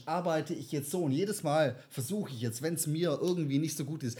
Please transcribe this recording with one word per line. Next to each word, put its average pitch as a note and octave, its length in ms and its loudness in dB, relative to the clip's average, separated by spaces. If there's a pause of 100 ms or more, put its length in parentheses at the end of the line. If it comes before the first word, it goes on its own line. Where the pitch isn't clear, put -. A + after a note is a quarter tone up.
arbeite E3 480 0
ich - 200 -6
jetzt C#3+ 180 -2
so. F3+ 120 0
Und C#3+ 100 2
jedes G3 300 0
Mal D3 320 4 (140)
versuche C#3+ 420 -4
ich A#2+ 120 -6
jetzt, A#2 180 -2
wenn's D#3+ 260 -2
mir D#3 340 2
irgendwie D#3 380 2
nicht D#3 200 0
so C#3+ 80 -4
gut D3+ 160 -6
ist, A#2 180 -4